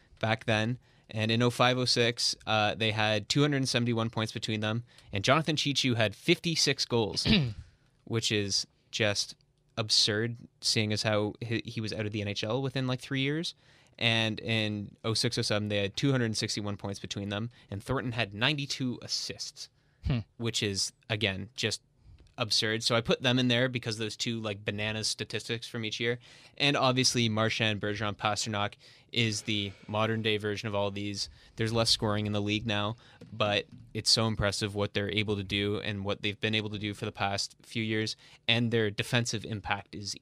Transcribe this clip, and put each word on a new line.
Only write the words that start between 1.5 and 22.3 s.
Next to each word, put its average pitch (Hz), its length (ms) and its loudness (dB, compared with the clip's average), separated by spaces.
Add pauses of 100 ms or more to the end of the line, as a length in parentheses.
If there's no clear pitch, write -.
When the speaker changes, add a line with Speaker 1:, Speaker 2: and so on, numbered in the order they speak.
Speaker 1:
five, 127 280 4
oh 127 80 0
six, 120 500 2 (100)
uh, 104 280 2
they 110 160 0
had 107 400 0
two 139 100 4
hundred 143 260 2
seventy-one 117 440 0
points 110 200 -2
between 110 300 -4
them. 110 240 -2 (260)
And 98 140 -2
Jonathan 151 320 4
Chichu 131 400 2
had 110 180 2
fifty-six - 680 2
goals, 110 420 0 (400)
<clears throat> - 380 -20
which 113 260 0
is 101 360 0 (240)
just - 440 0 (440)
absurd, 113 580 2 (240)
seeing 107 320 2
as 104 120 0
how 107 360 2
he, 117 240 -2
he 113 160 -8
was 104 140 -4
out 107 100 -4
of 104 80 -6
the 107 80 -4
N 101 80 -4
H 104 160 -4
L 113 160 -2
within, 135 260 -4
like, 127 140 -2
three 135 220 -4
years. 151 320 -2 (440)
And 113 420 2
in 107 600 0
oh 113 120 0
six, 120 240 0
oh 120 40 0
seven, 104 260 0
they 104 100 0
had 101 180 -2
two 143 140 2
hundred 117 260 2
sixty-one 104 400 -4
points 101 240 -8
between 101 300 -6
them, 107 180 -2 (220)
and 101 120 -8
Thornton 127 300 -2
had 110 220 -2
ninety-two 131 640 -2
assists, - 720 -8 (360)
Speaker 2:
Hmm. 131 120 2 (180)
Speaker 1:
which 117 260 -2
is, 98 300 0 (160)
again, 101 480 0
just - 240 -2 (560)